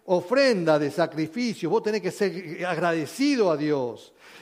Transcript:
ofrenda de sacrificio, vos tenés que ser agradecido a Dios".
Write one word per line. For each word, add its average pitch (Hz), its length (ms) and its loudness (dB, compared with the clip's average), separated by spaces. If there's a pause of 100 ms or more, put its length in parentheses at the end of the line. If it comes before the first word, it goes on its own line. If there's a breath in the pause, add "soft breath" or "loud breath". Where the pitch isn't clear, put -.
ofrenda 180 720 4
de 143 140 0
sacrificio, 165 800 -2
vos 220 120 2
tenés 214 200 -2
que 180 100 -4
ser 175 540 -4
agradecido 180 840 0
a 156 80 2
Dios". 139 560 -2 (280 loud breath)